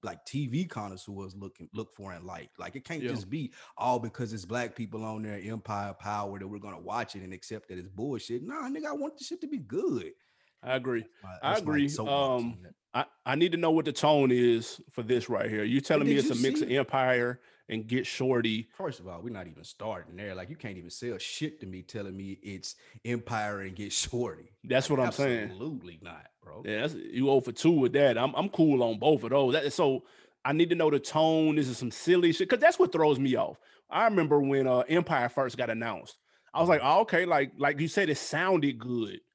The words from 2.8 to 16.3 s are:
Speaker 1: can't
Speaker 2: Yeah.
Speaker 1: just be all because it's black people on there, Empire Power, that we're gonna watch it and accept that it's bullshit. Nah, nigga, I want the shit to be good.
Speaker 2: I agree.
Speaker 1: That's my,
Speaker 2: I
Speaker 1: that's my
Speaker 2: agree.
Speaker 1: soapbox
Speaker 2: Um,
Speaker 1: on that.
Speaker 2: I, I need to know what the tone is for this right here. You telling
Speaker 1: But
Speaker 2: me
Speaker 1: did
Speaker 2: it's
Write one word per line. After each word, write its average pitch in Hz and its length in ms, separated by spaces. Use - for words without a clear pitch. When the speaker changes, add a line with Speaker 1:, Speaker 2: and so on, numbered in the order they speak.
Speaker 1:
can't 160 180
Speaker 2:
Yeah. 120 80
Speaker 1:
just 101 180
be 139 240
all 139 220
because 113 340
it's 101 100
black 113 320
people 110 300
on 110 160
there, 104 200
Empire 101 520
Power, 101 460
that 95 80
we're 104 100
gonna 101 220
watch 104 360
it 98 60
and 95 100
accept 104 380
that 92 80
it's 90 120
bullshit. 117 520
Nah, 262 280
nigga, 302 180
I 302 60
want 294 260
the - 40
shit 349 180
to 311 60
be 285 120
good. 127 540
Speaker 2:
I 131 120
agree. 123 260
Speaker 1:
That's - 220
my, 95 60
Speaker 2:
I 117 240
Speaker 1:
that's 202 120
my 151 60
Speaker 2:
agree. 143 180
Speaker 1:
soapbox 135 520
Speaker 2:
Um, 117 120
Speaker 1:
on 101 100
that. 87 100
Speaker 2:
I, 123 140
I 131 120
need 170 160
to 165 60
know 165 120
what 160 160
the 151 80
tone 143 380
is 120 500
for 120 120
this 113 260
right 117 180
here. 107 160
You 120 160
telling 147 220
Speaker 1:
But 143 60
Speaker 2:
me 143 80
Speaker 1:
did 143 100
Speaker 2:
it's 143 80